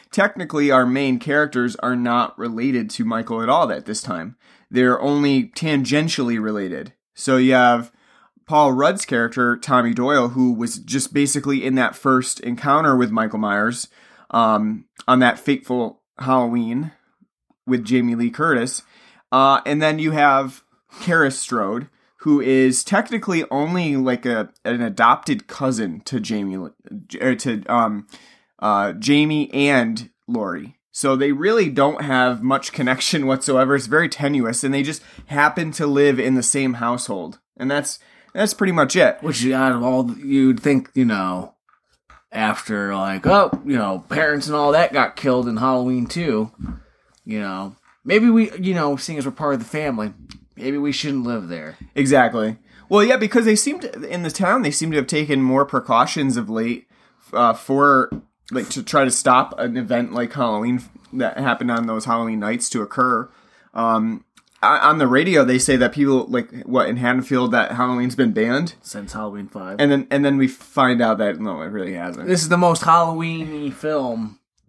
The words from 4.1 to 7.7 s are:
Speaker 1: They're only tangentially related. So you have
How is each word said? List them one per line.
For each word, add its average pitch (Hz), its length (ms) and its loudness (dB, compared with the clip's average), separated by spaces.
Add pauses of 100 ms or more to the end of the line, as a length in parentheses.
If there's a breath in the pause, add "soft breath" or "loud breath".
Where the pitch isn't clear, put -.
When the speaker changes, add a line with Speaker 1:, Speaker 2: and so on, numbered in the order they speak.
Speaker 1:
They're 123 300 2
only 143 480 2
tangentially 139 960 -2
related. 101 500 -6 (220)
So 131 220 0
you 127 160 4
have 120 400 4 (560 soft breath)